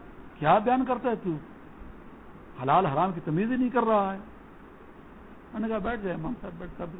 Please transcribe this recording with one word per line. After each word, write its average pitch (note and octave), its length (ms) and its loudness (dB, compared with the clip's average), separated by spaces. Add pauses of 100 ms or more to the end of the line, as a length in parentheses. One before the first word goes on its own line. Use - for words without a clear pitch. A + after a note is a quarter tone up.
(400)
کیا D#3+ 180 6
بیان B3 300 4
کرتا B3+ 220 0
ہے A3 140 2
تو؟ F#3 60 0 (1300)
حلال E3 220 6
حرام D#3+ 260 2
کی D#3+ 140 -6
تمیز F#3+ 260 2
ہی B3+ 60 2
نہیں B3 120 2
کر A#3+ 140 4
رہا G3+ 300 4
ہے۔" F#3+ 40 -6 (1400)
انہوں G#3+ 60 -6
نے A3 80 -2
کہا، A3 100 0
"بیٹھ G#3+ 240 -2
جائے F3+ 140 -2
امام D#3+ 260 -4
صاحب،" G3 180 -10
بیٹھ، F3+ 180 -10
صاحب F3 120 -8 (100)